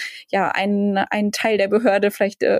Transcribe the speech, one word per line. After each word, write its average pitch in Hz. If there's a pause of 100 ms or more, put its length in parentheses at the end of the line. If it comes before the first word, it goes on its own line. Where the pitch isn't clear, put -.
(300)
ja, 190
ein, 202
ein 208
Teil 220
der 196
Behörde 202
vielleicht, -
äh, -